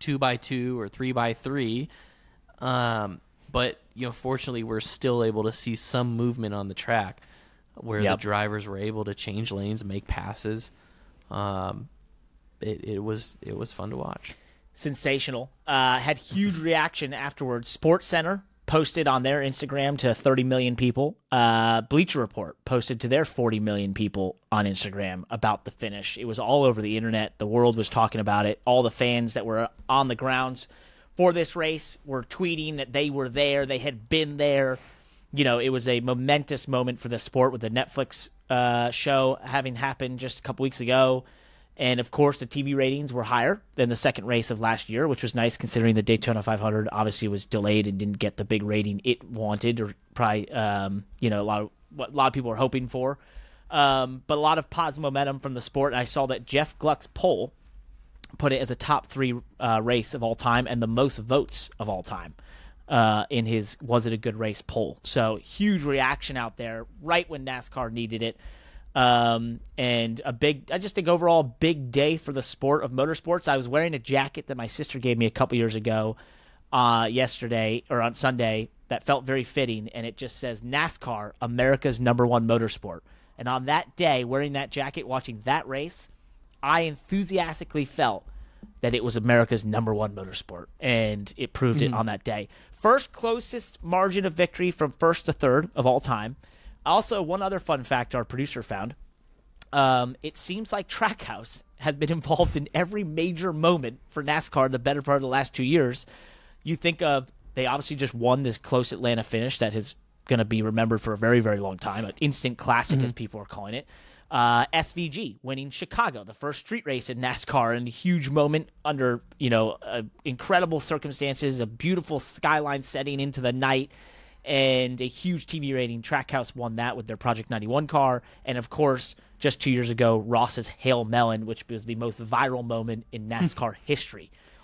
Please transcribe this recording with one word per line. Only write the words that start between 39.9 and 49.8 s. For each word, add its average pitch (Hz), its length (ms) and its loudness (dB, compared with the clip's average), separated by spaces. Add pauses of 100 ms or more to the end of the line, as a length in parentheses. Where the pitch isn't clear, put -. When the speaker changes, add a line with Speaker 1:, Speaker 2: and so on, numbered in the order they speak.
Speaker 2:
just 127 200 -8
a - 40 -20
couple - 220 -4
weeks 131 180 -2
ago. 127 420 4 (540)
And, 123 220 2
of 123 100 -4
course, 143 280 4
the 127 80 -8
T 143 160 -6
V 139 100 -2
ratings 135 400 0
were 120 100 -2
higher 123 380 2 (140)
than 120 160 2
the 117 60 -2
second 113 280 0
race 117 260 0
of 110 100 -4
last 113 280 0
year, 120 180 0
which 139 160 0
was 120 120 -2
nice 117 240 2
considering 113 360 4
the 107 80 4
Daytona 110 400 2
five 110 160 0
hundred 107 320 0
obviously 107 380 0
was 101 160 -4
delayed 107 420 2
and 98 120 -2
didn't 104 200 -2
get 101 200 -2
the 104 80 -4
big 107 160 2
rating 104 420 0
it 123 200 2
wanted 110 580 0